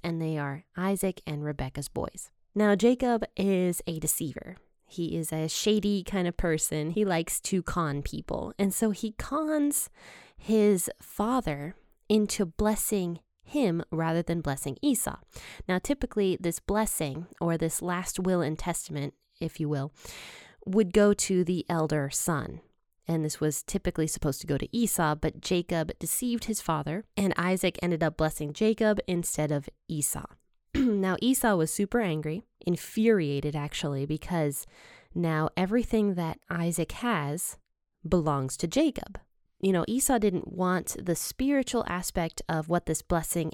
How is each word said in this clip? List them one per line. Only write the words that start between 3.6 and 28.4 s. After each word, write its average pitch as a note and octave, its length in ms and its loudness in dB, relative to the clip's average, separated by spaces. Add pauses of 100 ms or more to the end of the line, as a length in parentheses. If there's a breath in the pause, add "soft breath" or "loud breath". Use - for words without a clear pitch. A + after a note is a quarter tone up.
a E3 120 -4
deceiver. D#3 600 -4 (280)
He E3 300 -4
is D#3+ 160 -4
a D#3+ 160 -2
shady G3+ 560 2
kind F#3 240 -2
of F3 80 -4
person. D#3 540 0
He G#3 160 0
likes E3 340 0
to F#3 220 0
con D3 400 -2
people, - 560 -6
and G3 160 0
so A3 160 2
he G#3+ 220 -4
cons D4+ 760 0 (480 loud breath)
his G#3 540 4 (100)
father F#3 760 -2 (340)
into G#3 340 4
blessing F#3+ 760 0 (220)
him F#3+ 480 0
rather E3 300 0
than E3+ 220 -2
blessing C#3 400 -4
Esau. C#4 340 0 (500 loud breath)
Now, F3+ 120 0
typically, G3+ 600 0
this E3+ 220 -2
blessing, F3 680 -2 (140)
or E3+ 160 2
this D#3+ 240 0
last F3+ 400 -4
will F3+ 220 2
and D#3 160 0
testament, D3+ 560 -4 (260)
if E3 180 -6
you D3+ 120 -2
will, C#3+ 200 -2 (760 loud breath)
would F#3+ 280 2
go G#3 180 8
to F#3 320 2
the F3 240 0
elder D#3 400 0
son. - 500 -2 (480)
And E3 160 0
this D3+ 160 -2
was D3+ 240 0
typically F3+ 440 -2
supposed - 340 -2
to - 60 -12
go C#3 100 0
to C3+ 180 -4
Esau, F#3 400 2
but D#3 280 -4
Jacob F3 560 0
deceived A#3+ 460 -2
his G#3+ 180 -4
father, D#3+ 420 -2 (140)
and G3 180 2
Isaac F#3 460 2
ended F3 200 0
up D#3+ 140 2
blessing D3+ 380 0